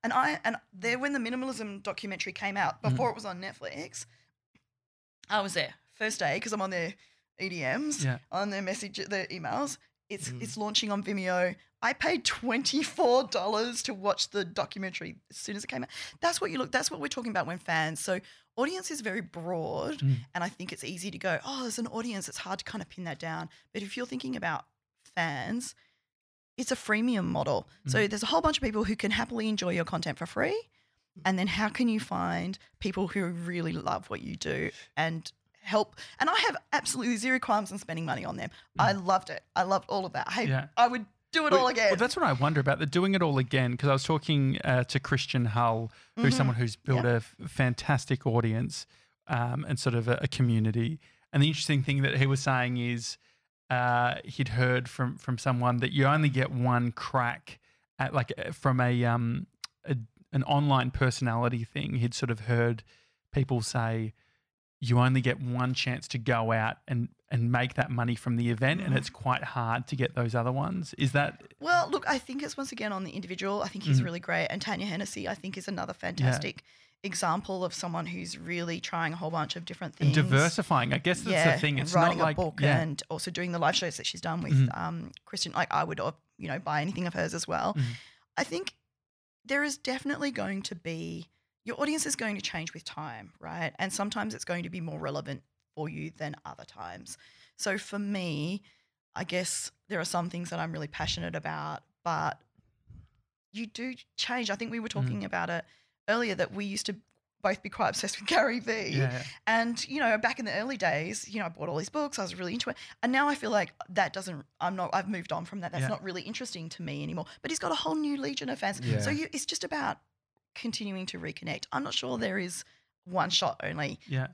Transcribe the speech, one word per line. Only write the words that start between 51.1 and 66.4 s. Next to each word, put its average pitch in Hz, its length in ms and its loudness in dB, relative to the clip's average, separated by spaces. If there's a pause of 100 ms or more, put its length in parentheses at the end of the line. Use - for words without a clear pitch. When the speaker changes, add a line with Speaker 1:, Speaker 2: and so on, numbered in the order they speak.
Speaker 2:
And 139 100 6
the 151 40 6
interesting 147 360 2
thing 139 200 2
that 139 140 2
he 135 80 6
was 135 160 2
saying 123 360 2
is, 120 400 -2 (520)
uh, 123 460 4 (100)
he'd 135 240 -2
heard 127 400 4
from, 127 280 -2
from 123 200 -2
someone 123 400 2
that 131 160 2
you 139 120 6
only 151 240 6
get 131 220 2
one 123 400 2
crack - 680 -2 (400)
at, 135 140 0
like, 131 240 2
uh, - 140 -4
from 127 300 4
a, 123 240 4
um, 120 420 2 (380)
a, 151 100 2 (380)
an 135 100 4
online 139 480 4
personality 120 720 2
thing. - 320 -4
He'd 117 180 2
sort 120 180 -2
of 110 100 -2
heard 117 420 2 (480)
people 135 300 2
say, 113 520 0 (680)
"You 120 180 6
only 127 220 6
get 123 180 2
one 123 340 0
chance 127 360 -2
to - 80 -4
go 113 340 2